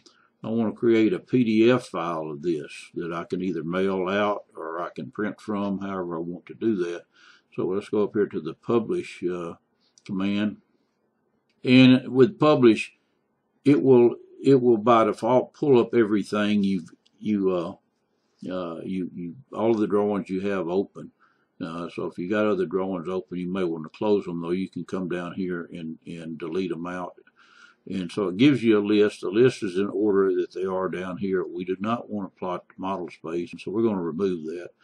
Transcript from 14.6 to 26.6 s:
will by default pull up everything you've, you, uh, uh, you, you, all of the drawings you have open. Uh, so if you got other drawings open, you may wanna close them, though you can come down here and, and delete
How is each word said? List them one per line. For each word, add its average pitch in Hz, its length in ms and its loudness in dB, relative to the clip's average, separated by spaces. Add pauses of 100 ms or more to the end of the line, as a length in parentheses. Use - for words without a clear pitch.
will 120 140 6
by 110 280 4
default 113 500 0
pull 135 260 6
up - 120 0
everything 104 720 2
you've, 95 260 -2 (300)
you, 101 320 0
uh, 90 220 -2 (760)
uh, 87 360 -8
you, 92 280 -6
you, 87 220 -12 (180)
all 110 200 0
of 107 80 0
the 104 80 0
drawings 101 420 0
you 95 180 -2
have 95 200 -4
open. 90 420 -4 (500)
Uh, 85 320 -10
so 90 120 -8
if 82 120 -10
you 87 140 -8
got 107 160 0
other 95 200 0
drawings 92 420 -4
open, 92 300 -6
you 90 140 -6
may 95 120 -2
wanna 80 240 -6
close 104 360 0
them, 85 160 -8
though 85 120 -4
you 95 160 -4
can 87 160 -10
come 92 240 -6
down 87 260 -6
here 90 380 -6
and, 80 340 -12
and 82 320 -12
delete 85 320 -6